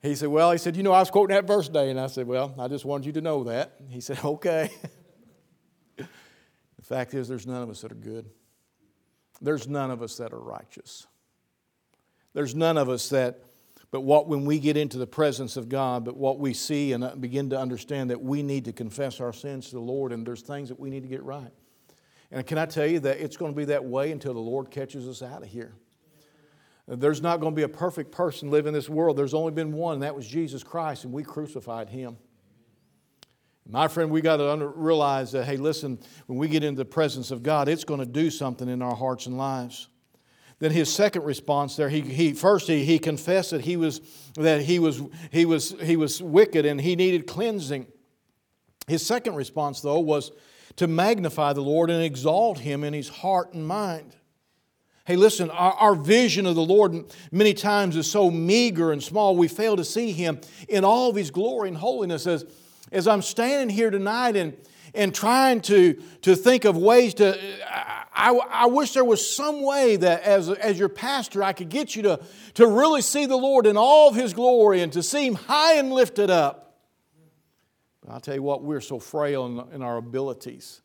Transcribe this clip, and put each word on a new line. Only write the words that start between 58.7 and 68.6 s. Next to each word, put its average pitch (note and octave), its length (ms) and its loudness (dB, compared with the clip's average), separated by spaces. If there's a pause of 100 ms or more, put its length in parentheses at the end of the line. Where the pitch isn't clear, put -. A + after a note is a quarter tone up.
and C#3+ 100 -2
small, G3 340 2
we F3 120 4
fail G#3+ 300 0
to E3+ 60 -2
see A3 280 -2
him D#3+ 300 -4 (280)
in G3 160 2
all A#3+ 240 6
of G#3 60 0
his E3+ 160 -2
glory G#3 380 -2
and E3 80 -8
holiness. F#3 500 -2
As, E3 180 -2 (460)
as F#3+ 160 0
I'm A3 160 4
standing B3 520 -2
here A3+ 140 2
tonight G#3+ 460 0
and, D#3+ 200 -2 (380)
and G3 220 0
trying B3 460 4
to, F#3 320 6 (280)
to F#3 140 8
think A3+ 300 4
of F#3 120 6
ways A3+ 380 6
to, F#3+ 200 6 (300)
I, - 380 -6 (100)
I, A3 200 4
I A#3+ 320 2